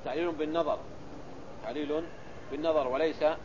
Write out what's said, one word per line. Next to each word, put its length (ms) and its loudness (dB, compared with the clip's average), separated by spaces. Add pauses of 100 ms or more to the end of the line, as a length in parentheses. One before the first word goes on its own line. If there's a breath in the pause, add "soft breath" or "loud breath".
تعليل 280 0
بالنظر، 460 2 (840)
تعليل 420 0 (460)
بالنظر 380 4
وليس 360 4 (200)